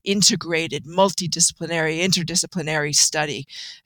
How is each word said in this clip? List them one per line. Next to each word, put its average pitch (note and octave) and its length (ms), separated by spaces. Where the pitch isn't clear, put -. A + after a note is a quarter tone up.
integrated, E3+ 800
multidisciplinary, E3 1160
interdisciplinary E3 920
study. D3 520